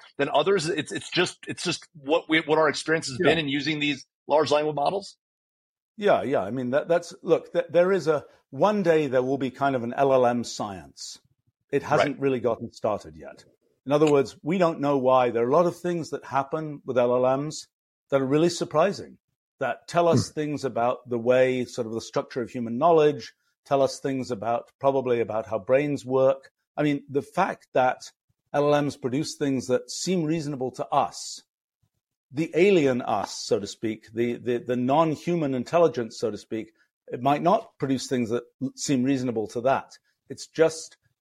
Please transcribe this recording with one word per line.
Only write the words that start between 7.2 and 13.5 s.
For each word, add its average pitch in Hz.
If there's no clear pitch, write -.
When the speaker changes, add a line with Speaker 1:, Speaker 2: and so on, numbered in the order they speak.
Speaker 2:
look, 156
th-, 170
there 175
is 170
a, 151
one 196
day 160
there 127
will 131
be 131
kind 139
of 120
an 117
L 139
L 127
M 120
science. -
It 139
hasn't 135
Speaker 1:
Right. -
Speaker 2:
really 135
gotten 113
started 98
yet. 73